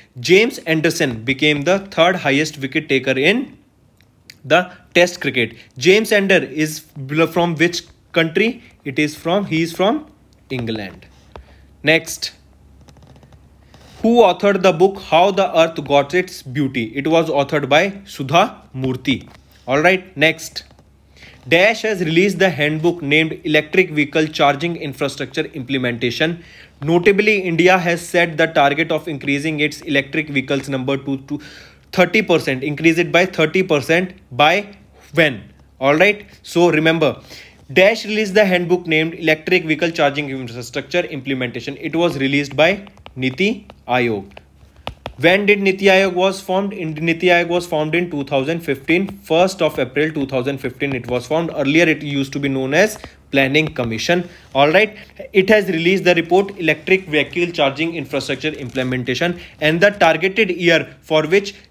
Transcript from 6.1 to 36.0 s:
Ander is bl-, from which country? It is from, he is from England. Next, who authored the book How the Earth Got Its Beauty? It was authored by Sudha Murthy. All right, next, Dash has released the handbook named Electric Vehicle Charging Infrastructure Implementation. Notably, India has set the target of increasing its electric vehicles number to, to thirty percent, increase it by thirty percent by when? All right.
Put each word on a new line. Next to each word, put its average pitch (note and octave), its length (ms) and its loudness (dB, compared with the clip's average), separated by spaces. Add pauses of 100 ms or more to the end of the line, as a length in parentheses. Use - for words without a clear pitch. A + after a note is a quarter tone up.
Ander G3 320 2
is D#3 360 -4 (180)
bl-, C#3+ 300 -2
from E3+ 280 0
which E3+ 280 0 (300)
country? F3+ 500 0 (200)
It C#3 140 -8
is D3+ 180 -2
from, F#3+ 300 -2
he D#3+ 160 -2
is E3 120 -4
from A#3 380 -2 (380)
England. A2 560 -8 (800)
Next, D#3+ 480 -2 (1700)
who A#3 220 6
authored F#3+ 400 2
the F#3 100 6
book F#3+ 260 2
How F3 300 4
the F#3+ 260 0
Earth E3 300 2
Got C#3+ 300 0
Its F#3 260 -4
Beauty? C3 440 -4 (100)
It C#3 100 -4
was D#3+ 240 2
authored C#3 400 0
by G3 360 2
Sudha E3 580 0 (120)
Murthy. C3 540 -4 (380)
All C3+ 140 0
right, F#3+ 360 0
next, D#3+ 460 -2 (840)
Dash F#3+ 360 2
has G#3+ 180 -2
released E3+ 380 2
the F#3+ 100 4
handbook D#3 520 -2
named D#3 440 0
Electric D3+ 460 0
Vehicle D3+ 360 0
Charging D3+ 480 0
Infrastructure C#3+ 720 -6
Implementation. B2+ 1000 -4 (380)
Notably, G3 600 2
India F3+ 360 4
has E3+ 300 -2
set E3+ 300 0
the D#3+ 100 2
target D3+ 440 2
of D#3 160 -4
increasing C#3+ 520 -4
its D3 220 -4
electric C#3+ 480 -2
vehicles C#3 400 -4
number C3+ 280 -4
to, C#3 200 -6
to C#3 220 -8 (520)
thirty F3+ 300 2
percent, C#3 420 0
increase D#3+ 340 0
it E3 140 0
by E3+ 140 4
thirty F#3 380 0
percent E3+ 500 0 (180)
by D#3+ 440 0 (380)
when? C#3+ 380 0 (280)
All C#3 160 2
right. G3+ 300 2 (180)